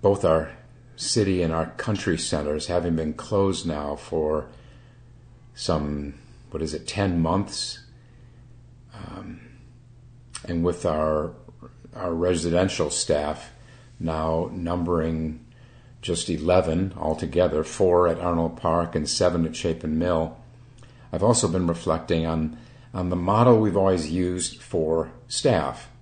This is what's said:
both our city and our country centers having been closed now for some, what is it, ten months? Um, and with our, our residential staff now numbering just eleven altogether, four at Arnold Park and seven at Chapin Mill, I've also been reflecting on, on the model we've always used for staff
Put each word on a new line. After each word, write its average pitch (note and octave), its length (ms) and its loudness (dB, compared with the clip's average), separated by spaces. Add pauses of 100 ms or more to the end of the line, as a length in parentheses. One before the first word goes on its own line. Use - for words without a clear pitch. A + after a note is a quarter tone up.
both G2 220 4
our D#2+ 260 2 (460)
city F#2+ 460 0
and E2 100 0
our E2 140 0
country F#2+ 520 -2
centers D2+ 480 -4
having F2 300 0
been D#2 180 -2
closed G2 520 0
now D2 300 -4
for D#2 500 -2 (1080)
some, D2 600 -4 (360)
what D#2 100 -6
is D#2 140 -4
it, - 120 -10
ten F#2 340 0
months? F2+ 580 -2 (1120)
Um, - 480 -14 (1040)
and E2+ 200 -2
with F2 200 0
our, D#2 480 0 (640)
our F2+ 180 -4
residential E2+ 760 2
staff D2+ 640 -2 (480)
now D#2+ 520 0
numbering E2 920 -2 (560)
just E2+ 260 -4
eleven F2 680 2
altogether, D#2 680 0
four F2+ 460 4
at D#2+ 100 0
Arnold E2+ 380 0
Park E2+ 400 0
and D2+ 120 -2
seven F2 380 2
at D#2+ 80 -6
Chapin D#2+ 440 -2
Mill, E2 380 0 (760)
I've E2+ 100 -2
also A2 240 4
been F2+ 200 0
reflecting E2 600 0
on, D#2+ 320 -2 (340)
on F2+ 160 -4
the F2+ 80 -2
model G#2+ 440 6
we've G2+ 160 2
always F#2 340 2
used F2+ 500 -2
for D#2+ 520 -2 (160)
staff E2 640 0 (120)